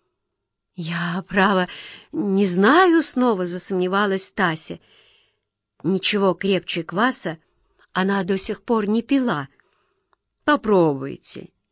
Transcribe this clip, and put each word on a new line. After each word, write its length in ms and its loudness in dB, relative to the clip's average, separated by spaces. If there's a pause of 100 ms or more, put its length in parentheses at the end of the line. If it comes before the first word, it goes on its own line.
(760)
«Я, 520 -4
право, 400 2 (440)
не 340 0
знаю», 560 4
снова 440 0
засомневалась 880 -2
Тася. 480 -4 (1040)
Ничего 520 0
крепче 500 -2
кваса 560 -2 (540)
она 300 0
до 140 -2
сих 260 -6
пор 240 0
не 140 0
пила. 460 0 (960)
«Попробуйте, 1040 0 (220)